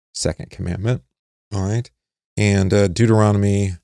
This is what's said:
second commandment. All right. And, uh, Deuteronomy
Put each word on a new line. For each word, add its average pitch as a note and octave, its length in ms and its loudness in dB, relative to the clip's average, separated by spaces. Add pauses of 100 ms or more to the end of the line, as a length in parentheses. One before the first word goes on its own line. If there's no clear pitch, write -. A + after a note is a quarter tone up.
(140)
second - 380 -6
commandment. F#2 520 -4 (500)
All G2 100 -2
right. A2 280 -4 (460)
And, G2 360 2
uh, G2+ 140 4
Deuteronomy G2+ 880 2 (100)